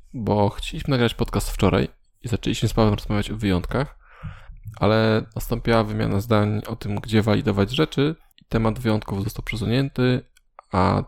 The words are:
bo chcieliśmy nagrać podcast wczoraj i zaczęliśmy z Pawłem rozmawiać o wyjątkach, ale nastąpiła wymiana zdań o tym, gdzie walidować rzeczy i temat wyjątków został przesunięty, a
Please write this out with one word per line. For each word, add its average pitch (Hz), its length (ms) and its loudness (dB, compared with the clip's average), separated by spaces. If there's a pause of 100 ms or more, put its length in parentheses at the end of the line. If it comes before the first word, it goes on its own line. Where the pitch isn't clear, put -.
(140)
bo 104 360 2
chcieliśmy - 420 -6
nagrać 120 220 2
podcast - 380 -2
wczoraj 98 360 2 (340)
i 123 60 -10
zaczęliśmy - 420 -2
z - 40 -8
Pawłem 107 200 4
rozmawiać 104 380 -4
o 101 60 -8
wyjątkach, 107 640 -2 (800)
ale 110 460 2 (100)
nastąpiła 113 480 0
wymiana 107 360 -2
zdań 104 480 2
o 113 80 -6
tym, 101 200 -6
gdzie 107 260 0
walidować 104 500 2
rzeczy 151 440 0 (260)
i - 40 -20
temat 110 340 0
wyjątków 107 440 -2
został - 220 -6
przesunięty, 123 800 0 (460)
a 95 360 2